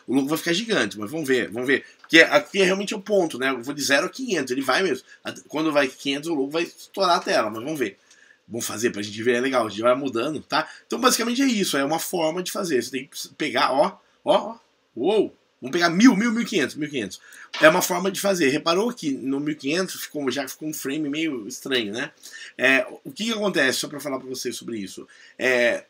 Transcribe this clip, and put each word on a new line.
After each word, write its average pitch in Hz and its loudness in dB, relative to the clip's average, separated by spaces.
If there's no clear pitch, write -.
o 123 -2
logo 135 2
vai 156 0
ficar 170 -2
gigante, 170 0
mas 104 -8
vamos 156 -6
ver, 127 2
vamos 123 -6
ver. 135 2
Porque - 6
aqui 160 4
é 185 6
realmente 190 0
o 208 -6
ponto, 185 0
né? 135 -2
Eu 120 -4
vou 143 -6
de 143 -6
zero 139 2
a - -2
quinhentos, 135 -4
ele 135 -4
vai 131 2
mesmo. 175 -2
At-, - -10
quando 156 -2
vai 143 4
quinhentos, 147 -6
o 170 -2
logo 139 -2
vai 165 0
estourar 180 0
a 185 2
tela, 135 0
mas 113 -8
vamos 151 -4
ver. 107 -4
Vamos 117 -8
fazer 110 -2
pra 101 -6
gente 104 -8
ver, 120 2
é 120 2
legal, 127 0
a - -4
gente 101 -8
vai 123 4
mudando, 127 -4
tá? 151 -2
Então 226 -4
basicamente 247 2
é - 4
isso, 208 2
é 139 0
uma 156 0
forma 165 -2
de 147 -8
fazer. 165 -2
Você - -6
tem 131 -8
que - -12
pegar, 139 0
ó, 156 2
ó, 214 2
ó, 233 -16
uou, 170 0
vamos 127 -8
pegar 170 2
mil, 208 8
mil, 226 2
mil 226 0
e 208 -2
quinhentos, 156 0
mil 147 -6
e - -10
quinhentos. 113 -6
É 156 10
uma 175 4
forma 185 0
de - -4
fazer. 180 2
Reparou 170 2
que 151 -6
no 135 -4
mil 147 -4
e - -4
quinhentos 165 -4
ficou, 139 -6
já 131 -4
ficou - -12
um 156 -8
frame 147 -6
meio 143 -4
estranho, 120 -4
né? 139 -6
É, 131 4
o 151 -14
que 208 -6
que 233 -2
acontece, 170 0
só 156 -4
pra 143 -10
falar 135 -6
pra 127 -14
vocês 127 -8
sobre 117 -8
isso? - -12
É, 120 2